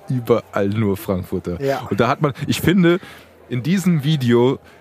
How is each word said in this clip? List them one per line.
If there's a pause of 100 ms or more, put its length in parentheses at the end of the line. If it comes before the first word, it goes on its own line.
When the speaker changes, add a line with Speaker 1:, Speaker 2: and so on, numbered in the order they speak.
Speaker 1:
überall
nur
Frankfurter.
Speaker 2:
Ja.
Speaker 1:
Und
da
hat
man, (140)
ich
finde, (500)
in
diesem
Video (220)